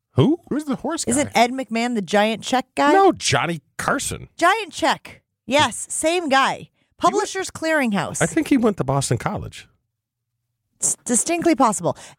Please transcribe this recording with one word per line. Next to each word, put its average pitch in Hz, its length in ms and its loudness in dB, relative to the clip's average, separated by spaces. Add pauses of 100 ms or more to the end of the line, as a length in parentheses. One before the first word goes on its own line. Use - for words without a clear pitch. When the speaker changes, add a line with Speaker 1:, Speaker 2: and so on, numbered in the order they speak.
(120)
Speaker 1:
Who? 240 360 4
Speaker 2:
Who's 302 160 -4
the 269 120 -4
horse 302 280 -6
guy? - 60 -4
Speaker 3:
Isn't 277 260 0
Ed 240 160 4
McMahon 247 420 -4
the 214 80 -2
giant 208 400 0
check 254 320 -2
guy? 285 180 2
Speaker 1:
No, 392 200 6
Johnny 147 480 -2 (160)
Carson. - 600 -4
Speaker 3:
Giant 381 360 2
check. - 500 -4 (220)
Yes, 269 480 0
same 339 360 0
guy. 254 420 0 (280)
Publishers 370 520 -2
Clearinghouse. 233 720 0
Speaker 1:
I 170 40 2
think 302 220 -2
he 285 80 4
went 226 220 2
to 135 60 -2
Boston 135 340 0
College. - 500 -8 (1080)
Speaker 3:
It's - 280 -4
distinctly 320 500 0
possible. 190 420 0 (220)